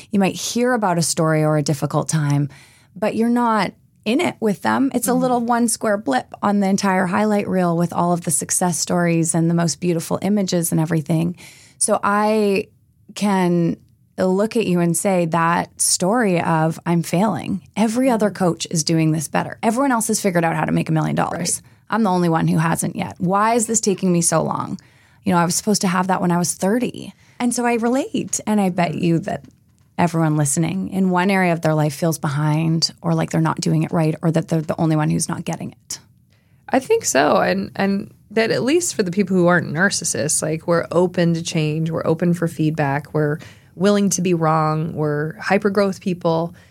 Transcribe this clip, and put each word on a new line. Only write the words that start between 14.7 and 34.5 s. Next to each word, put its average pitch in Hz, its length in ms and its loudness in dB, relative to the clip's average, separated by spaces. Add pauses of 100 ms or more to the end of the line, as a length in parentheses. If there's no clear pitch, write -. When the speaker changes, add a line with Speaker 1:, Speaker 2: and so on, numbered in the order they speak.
Speaker 1:
and 170 160 2
say 185 300 0
that 170 540 0
story 190 600 0
of, 160 460 0
"I'm 170 160 2
failing. 180 600 -2 (140)
Every 233 320 2
other 214 200 2
Speaker 2:
Mm-hmm. 170 160 -4
Speaker 1:
coach 165 260 0
is 160 140 -2
doing 160 260 2
this 156 160 -2
better. - 340 -4
Everyone 247 300 0
else 226 160 0
has 214 140 -2
figured 170 240 2
out 165 100 0
how 156 120 -2
to 160 60 -2
make 165 160 0
a 160 40 0
million 156 240 0
dollars. 170 480 -4
Speaker 2:
Right. - 60 -20 (220)
Speaker 1:
I'm 220 120 0
the 190 60 2
only 175 180 2
one 165 180 2
who 170 120 2
hasn't 165 360 -2
yet. 117 240 -8
Why 202 360 2
is 233 120 0
this 226 140 0
taking 185 320 0
me 170 100 4
so 160 220 2
long? - 340 -4 (460)
You 190 80 0
know, 175 60 4
I 170 60 4
was 175 120 -2
supposed 208 240 0
to 196 80 0
have 185 180 0
that 185 140 0
when 180 100 0
I 175 80 2
was 175 160 -2
thirty." 202 580 -2 (260)
And 247 160 -2
so 247 120 -2
I 240 80 2
relate. 240 720 -2
And 214 140 2
I 190 100 2
bet 175 220 0
Speaker 2:
Mm-hmm. 180 120 -4
Speaker 1:
you 165 160 2
that - 240 -8 (540)
everyone 165 380 2
listening 165 540 -2
in 190 200 0
one 180 200 2
area 185 220 2
of 165 100 -2
their 156 120 2
life 151 200 0
feels 165 240 -2
behind, 156 720 0 (120)
or 170 120 0
like 160 160 0
they're 165 100 0
not 160 200 0
doing 160 220 2
it 151 100 -2
right, 160 300 2
or 165 80 2
that 160 180 -2
they're 165 140 0